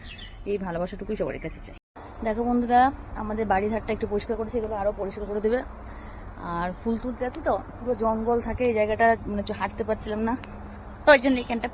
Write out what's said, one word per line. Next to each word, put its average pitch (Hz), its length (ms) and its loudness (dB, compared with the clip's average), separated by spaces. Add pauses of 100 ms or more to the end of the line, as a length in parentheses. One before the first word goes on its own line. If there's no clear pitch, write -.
(460)
এই 202 120 0
ভালোবাসাটুকুই 185 580 -4
সবার 139 240 -2
কাছে - 260 -10
চাই। - 100 -14 (480)
দেখো 226 200 0
বন্ধুরা, 240 480 6 (240)
আমাদের 214 300 -2
বাড়ি 202 240 2
ধারটা 220 240 -2
একটু 214 140 -2
পরিষ্কার 208 300 -2
করেছে, 220 200 -4
এগুলো 214 180 -2
আরও 202 220 0
পরিষ্কার 202 280 -4
করে 208 160 -2
দেবে। 226 200 4 (760)
আর 175 340 -2 (120)
ফুল 226 140 0
তুলতে 247 280 -4
আছি 254 200 -6
তো, 247 140 4 (200)
পুরো 240 160 -2
জঙ্গল 220 460 2
থাকে 226 220 -2
এই 247 100 4
জায়গাটা, 220 420 6 (100)
মানে 208 120 -2
হচ্ছে 202 160 -4
হাঁটতে 202 300 -4
পারছিলাম 214 360 -2
না, 226 180 0 (680)
তো 302 60 12
ওই 277 80 12
জন্য 254 200 4
এখানটা 233 340 -2